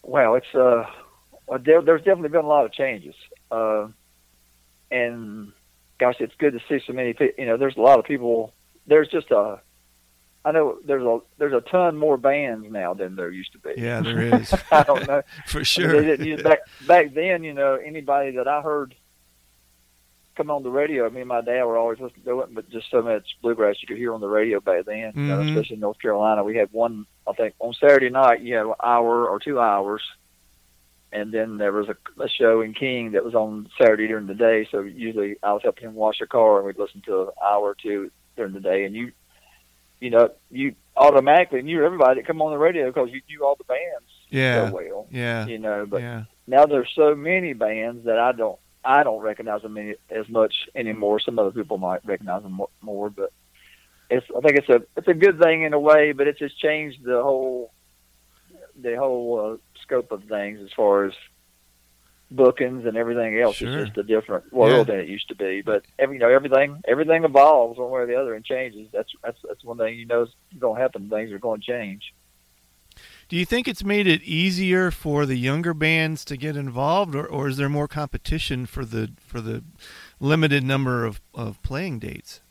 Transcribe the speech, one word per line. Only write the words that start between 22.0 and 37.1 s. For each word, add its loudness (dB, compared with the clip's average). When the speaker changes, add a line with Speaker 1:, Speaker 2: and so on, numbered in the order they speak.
Speaker 1:
to -4
it, -10
but -14
just -14
so 2
much -2
bluegrass 0
you -18
could -10
hear -4
on -8
the -6
radio 2
back 0
then, -8
you -4
know, -2
Speaker 2:
Mm-hmm. -2
Speaker 1:
especially -4
in -12
North -6
Carolina. 2
We -4
had 0
one, -4
I -6
think, -4
on -8
Saturday 6
night, 4
you -8
had -2
an -4
hour 2
or -2
two -4
hours, 0
and -8
then -4
there 0
was -2
a, -8
a -6
show 2
in -6
King -6
that 0
was -8
on -4
Saturday 6
during -4
the -10
day, 2
so -4
usually -6
I 0
was -4
helping -4
him -18
wash -2
a -10
car, 6
and -2
we'd -10
listen -8
to 0